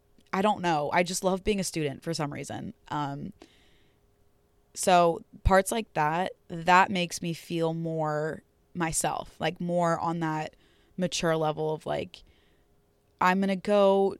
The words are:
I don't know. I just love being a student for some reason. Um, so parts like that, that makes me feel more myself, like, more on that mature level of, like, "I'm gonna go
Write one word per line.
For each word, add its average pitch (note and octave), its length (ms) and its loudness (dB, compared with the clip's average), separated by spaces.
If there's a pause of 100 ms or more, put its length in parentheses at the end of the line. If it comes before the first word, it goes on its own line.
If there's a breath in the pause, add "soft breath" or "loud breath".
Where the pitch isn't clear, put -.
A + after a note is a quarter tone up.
(340)
I F#3+ 80 0
don't G#3 200 0
know. D#3 320 0
I F3+ 100 4
just F3+ 200 -4
love F#3 200 0
being G#3 160 0
a F3+ 40 -2
student D3 400 -6
for E3 100 -4
some D3 200 -4
reason. B2+ 400 -10 (160)
Um, D3 440 -6 (1400 soft breath)
so F3 500 4 (200)
parts G3 280 4
like A#3 220 -6
that, D#3+ 400 -2 (160)
that F3+ 420 4
makes F3 300 -2
me E3+ 120 -4
feel E3 400 -4
more D#3 680 -4 (300)
myself, D#3+ 640 -4
like, E3 220 -4
more F3 380 0
on E3+ 200 -2
that D#3 340 -2 (440 soft breath)
mature E3+ 400 0
level D#3 360 -2
of, D3+ 120 -10
like, D3+ 380 -8 (960 soft breath)
"I'm F#3 180 2
gonna G3 160 0
go G3 640 4